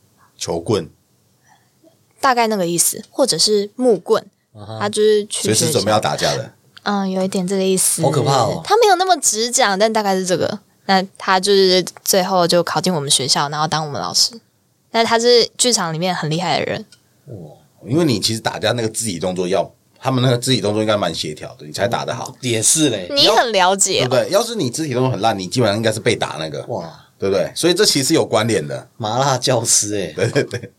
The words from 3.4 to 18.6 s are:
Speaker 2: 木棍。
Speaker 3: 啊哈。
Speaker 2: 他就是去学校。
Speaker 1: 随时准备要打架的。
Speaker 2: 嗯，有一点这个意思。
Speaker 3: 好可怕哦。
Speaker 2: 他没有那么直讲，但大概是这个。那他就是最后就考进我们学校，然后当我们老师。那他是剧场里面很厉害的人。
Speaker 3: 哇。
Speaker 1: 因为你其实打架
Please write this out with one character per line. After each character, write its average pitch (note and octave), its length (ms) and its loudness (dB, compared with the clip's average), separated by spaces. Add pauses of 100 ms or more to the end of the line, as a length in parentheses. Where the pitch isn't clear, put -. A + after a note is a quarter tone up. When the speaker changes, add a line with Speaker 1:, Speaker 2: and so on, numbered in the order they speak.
Speaker 2:
木 B3 220 2
棍。 G3 240 0 (320)
Speaker 3:
啊 G#2+ 100 -18
哈。 A2 160 -12
Speaker 2:
他 G#3 80 -2
就 G#3+ 140 -2
是 G#3+ 240 4
去 - 160 -8
学 G3 120 2
校。 G#2 40 0
Speaker 1:
随 D#3+ 80 2
时 D#3 60 0
准 G2+ 120 0
备 G#2+ 60 0
要 A2 80 4
打 D2 180 -2
架 D2+ 200 0
的。 - 160 -10 (300)
Speaker 2:
嗯， G3 280 -2
有 F#3 120 -2
一 F#3+ 60 0
点 F#3+ 180 -2
这 G3 100 -2
个 F#3+ 60 0
意 F#3+ 140 2
思。 - 260 0
Speaker 3:
好 D#3+ 80 4
可 D3+ 120 0
怕 C#3+ 100 2 (100)
哦。 F2+ 220 -2
Speaker 2:
他 G#4 120 2
没 A#4 100 6
有 G4 100 6
那 F4+ 80 0
么 F4+ 120 4
直 A#3 340 -2
讲， G#3+ 280 2
但 A3 140 4
大 A3 100 0
概 G3 120 2
是 F#3+ 100 0
这 F3+ 120 0
个。 - 220 -2 (280)
那 F#3+ 160 2 (140)
他 F#3+ 240 2
就 G3+ 120 2
是 F#3 320 4 (200)
最 F#3+ 180 2
后 F#3 240 2
就 F3 160 2
考 - 180 -2
进 F#3 120 0
我 D#3+ 80 -2
们 C#3 100 -4
学 C3 160 0
校， D3 220 -2
然 D3+ 100 -6
后 D#3 80 0
当 D#3 180 -2
我 D3 60 -8
们 A2+ 100 -8
老 F2 120 -6
师。 - 260 -2 (520)
那 A3+ 120 0
他 A3+ 160 2
是 A#3 380 4
剧 B3 160 0
场 F3 200 -2
里 D#3 60 -6
面 F3+ 160 -2
很 D#3 160 -4
厉 E3 100 -2
害 E3 200 -2
的 - 60 -4
人。 G#3+ 180 -6 (420)
Speaker 3:
哇。 E2+ 240 -16 (360)
Speaker 1:
因 B2+ 120 0
为 F3 60 4
你 A#2 140 2
其 F#2 140 -2
实 A2+ 80 -6
打 - 180 -6
架 G#2+ 140 0